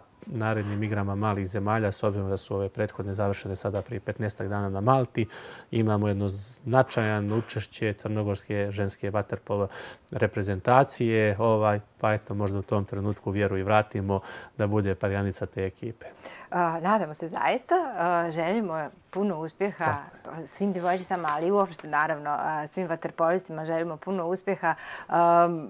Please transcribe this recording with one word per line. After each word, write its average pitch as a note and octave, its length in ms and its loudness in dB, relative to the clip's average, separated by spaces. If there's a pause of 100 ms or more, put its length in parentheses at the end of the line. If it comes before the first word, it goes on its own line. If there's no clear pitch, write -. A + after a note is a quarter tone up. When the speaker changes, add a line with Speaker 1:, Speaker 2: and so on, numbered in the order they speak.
(260)
Speaker 1:
narednim A2 560 -2
igrama G#2 320 -2
malih G2+ 340 0
zemalja, G#2 440 0
s - 100 -6
obzirom G2+ 280 0
da G2 60 0
su - 180 -6
ove G2 140 0
prethodne G2+ 460 -4
završene G2 420 -2
sada G2 260 -2
prije G#2 180 -8
petnaestak G#2 480 -6
dana G2+ 200 -2
na F#2+ 120 -4
Malti, A#2+ 460 2 (440)
imamo G#2+ 380 2
jedno G2+ 200 0
značajan G#2+ 1040 0
učešće A2 600 -2
crnogorske G#2 800 -2
ženske G2+ 400 -4
vaterpolo G2+ 580 -2 (420)
reprezentacije, A2 1300 2
ovaj, G#2+ 420 4 (200)
pa A2 120 4
eto, G#2 220 -4
možda G2+ 240 0
u G2 40 -4
tom G2+ 220 0
trenutku G2+ 460 -4
Vjeru G2+ 260 2
i F#2+ 60 -2
vratimo G2+ 580 2 (380)
da G#2+ 80 2
bude G2+ 280 2
perjanica G2 520 -2
te F#2+ 200 -4
ekipe. - 400 -10 (440)
Speaker 2:
A, E3+ 300 0
nadamo F3 340 0
se E3 140 -6
zaista, F#3+ 460 0 (220)
a, E3+ 340 2
želimo E3 580 -2 (220)
puno F#3 300 -2
uspjeha F3 440 -4
Speaker 1:
Tako D3 560 -4
je. D#3 60 -10
Speaker 2:
svim G3 260 -2
djevojčicama, F3+ 600 0
ali D#3 140 0
i F#3 40 2
uopšte, F#3+ 380 0
naravno, D3+ 420 0
a, D3+ 360 -2
svim F#3 220 -4
vaterpolistima E3 760 0
želimo E3 320 -2
puno F#3 300 -4
uspjeha. F3 480 0 (340)
Am, E3+ 600 6